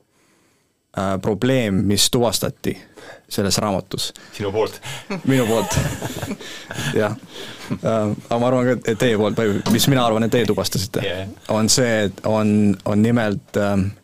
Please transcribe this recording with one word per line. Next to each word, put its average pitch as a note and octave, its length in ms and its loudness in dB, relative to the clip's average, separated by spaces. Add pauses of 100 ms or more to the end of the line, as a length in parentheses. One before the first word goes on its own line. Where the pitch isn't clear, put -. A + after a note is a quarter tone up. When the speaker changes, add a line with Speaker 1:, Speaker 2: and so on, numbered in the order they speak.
(920)
Speaker 1:
äh, F#2+ 260 -2
probleem, A2 640 2
mis G2+ 240 2
tuvastati - 640 -2 (520)
selles G2 360 -2
raamatus. G2 480 -2 (220)
Speaker 2:
Sinu G2+ 220 -6
poolt. G#2 280 -2 (460)
Speaker 1:
Minu C3 200 4
poolt. G#2+ 300 0 (640)
<laughs> - 540 -8
Jah. G#2+ 200 0 (540)
Äh, G#2+ 480 -2 (140)
aga A#2 100 0
ma A#2+ 80 2
arvan B2+ 240 2
ka, A#2 220 0
et G#2+ 100 0
teie A2+ 160 2
poolt G#2+ 160 2
või G#2 240 0 (120)
mis A#2 200 4
mina B2+ 160 4
arvan, A2 160 2
et G#2+ 80 0
teie A#2+ 160 4
tuvastasite, - 560 -2
Speaker 2:
Jaa. F#2+ 240 -6 (200)
Speaker 1:
on A2 200 2
see, A2+ 380 4
et F#2+ 180 -6
on, G#2+ 500 4 (120)
on G#2 180 2
nimelt, A2 560 0
ähm, G2+ 300 0 (140)